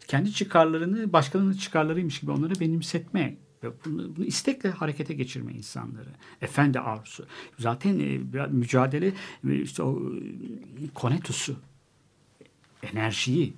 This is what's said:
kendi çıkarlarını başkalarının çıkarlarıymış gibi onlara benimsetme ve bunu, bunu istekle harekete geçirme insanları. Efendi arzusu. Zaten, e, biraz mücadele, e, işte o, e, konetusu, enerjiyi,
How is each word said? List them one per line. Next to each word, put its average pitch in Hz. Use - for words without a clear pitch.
kendi 185
çıkarlarını 175
başkalarının 190
çıkarlarıymış 160
gibi 143
onlara 156
benimsetme 165
ve 120
bunu, 156
bunu 175
istekle -
harekete 151
geçirme 123
insanları. 120
Efendi 139
arzusu. 110
Zaten, 127
e, 131
biraz 143
mücadele, 131
e, 139
işte -
o, 135
e, 151
konetusu, -
enerjiyi, 110